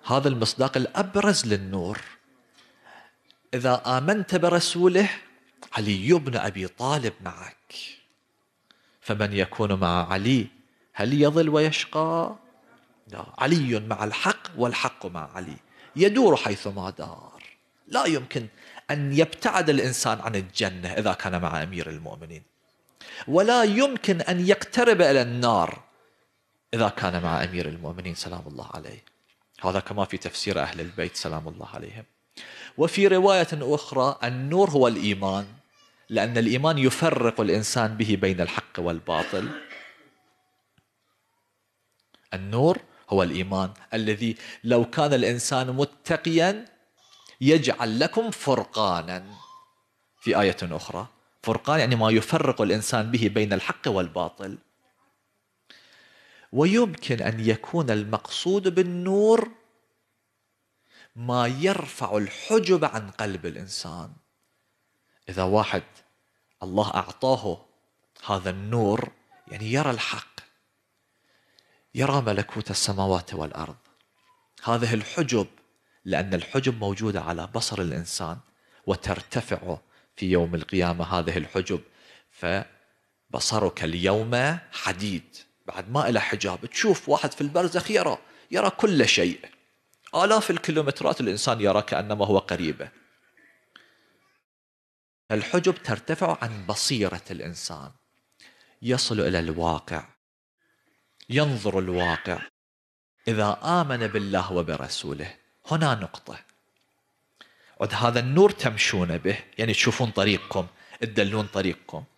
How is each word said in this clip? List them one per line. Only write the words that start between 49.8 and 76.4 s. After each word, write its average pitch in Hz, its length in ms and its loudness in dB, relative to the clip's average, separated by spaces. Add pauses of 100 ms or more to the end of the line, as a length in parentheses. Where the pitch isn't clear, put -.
في 101 220 2
آية 95 200 4
أخرى. 87 460 -8 (360)
فرقان 135 360 0
يعني 123 160 2
ما 110 160 4
يفرق 135 500 2
الإنسان 107 500 0
به 110 160 2
بين 104 260 2
الحق - 340 -2
والباطل. 92 720 -4 (1900)
ويمكن 165 720 2
أن 113 180 -2
يكون 113 500 0
المقصود 170 840 0
بالنور 190 760 2 (1600)
ما 120 320 2
يرفع 135 680 -2
الحجب 170 680 2
عن 110 260 -4
قلب 95 340 -6
الإنسان. 87 680 -10 (1160)
إذا 95 140 -2
واحد 101 400 2 (800)
الله 98 320 0
أعطاه 104 720 -2 (600)
هذا 95 240 -2
النور، 104 600 0 (360)
يعني، 107 240 -8
يرى 139 200 0
الحق، - 480 -6 (1600)
يرى 139 260 2
ملكوت 104 500 -2
السماوات 98 600 0
والأرض. 78 420 -8 (880)
هذه 117 300 0
الحجب، 117 540 0 (580)
لأن 92 280 -2
الحجب 123 460 -2